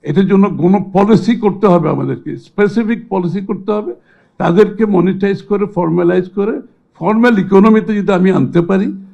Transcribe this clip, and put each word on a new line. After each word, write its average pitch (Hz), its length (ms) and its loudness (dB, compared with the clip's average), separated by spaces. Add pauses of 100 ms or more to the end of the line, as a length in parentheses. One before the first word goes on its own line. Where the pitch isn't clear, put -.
এটার 175 260 0
জন্য 196 220 4
কোনো 180 440 0
পলিসি 208 420 2
করতে 208 320 0
হবে 170 220 2
আমাদেরকে, 139 480 -6
স্পেসিফিক 214 720 -4
পলিসি 190 360 -4
করতে 208 260 -6
হবে। 214 240 -6 (420)
তাদেরকে 202 480 0
মনিটাইজ 190 560 0
করে, 202 240 -2
ফর্মালাইজ 180 640 -2
করে, 220 320 -4 (340)
ফর্মাল 220 440 2
ইকোনমিতে 214 560 4
যদি 202 180 -2
আমি 185 180 2
আনতে 156 300 0
পারি, 196 320 -2 (200)